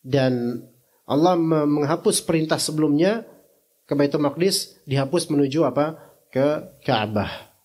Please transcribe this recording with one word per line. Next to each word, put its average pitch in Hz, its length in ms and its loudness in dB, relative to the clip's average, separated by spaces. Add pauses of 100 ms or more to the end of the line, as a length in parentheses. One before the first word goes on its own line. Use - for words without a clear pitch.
Dan 127 560 0 (480)
Allah 160 240 4
me-, 160 320 2
menghapus 151 560 0
perintah 160 400 -2
sebelumnya 156 640 0 (600)
ke - 80 -6
Baitul 143 320 0
Maqdis, 165 640 -2
dihapus 139 400 -2
menuju 143 360 2
apa? 147 360 -2 (320)
Ke 143 480 -2
Ka'bah. 107 720 -2 (120)